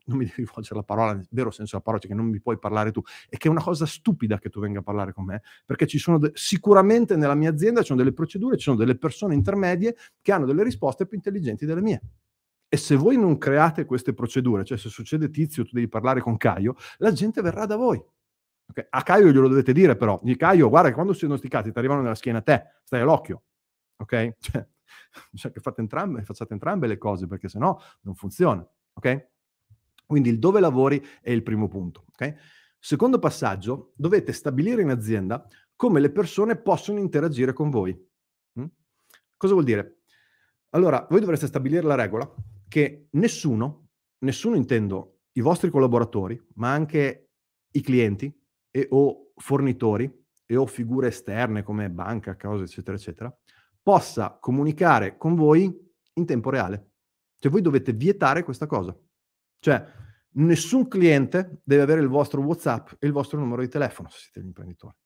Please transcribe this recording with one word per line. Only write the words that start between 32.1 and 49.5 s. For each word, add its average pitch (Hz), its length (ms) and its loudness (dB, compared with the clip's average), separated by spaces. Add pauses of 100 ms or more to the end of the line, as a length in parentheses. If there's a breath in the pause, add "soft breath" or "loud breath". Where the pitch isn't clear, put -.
Ok? 147 240 -10 (440 soft breath)
Secondo 240 400 2
passaggio, 110 800 -4
dovete 170 360 -2
stabilire 156 480 -2
in 160 100 0
azienda 110 540 -4 (300 soft breath)
come 220 240 2
le 143 140 4
persone 208 420 0
possono 202 460 -2
interagire 147 520 -2
con 151 160 -4
voi. 101 240 -2 (680)
Mm? 131 40 -10 (720 soft breath)
Cosa 196 180 0
vuol 175 100 4
dire? 107 380 -2 (680)
Allora, 160 400 2
voi 175 80 6
dovreste 160 300 0
stabilire 143 340 -2
la 147 140 2
regola 110 360 -4 (380)
che - 400 -2
nessuno, 143 800 -2 (300)
nessuno 135 360 -2
intendo 110 680 -2 (100)
i 127 80 -4
vostri 170 300 2
collaboratori, 117 680 0 (140)
ma 117 160 -4
anche 151 600 -2 (420)
i 143 80 -2
clienti 123 520 0 (380)
e 139 200 -4
o 139 440 0
fornitori 127 760 0 (380)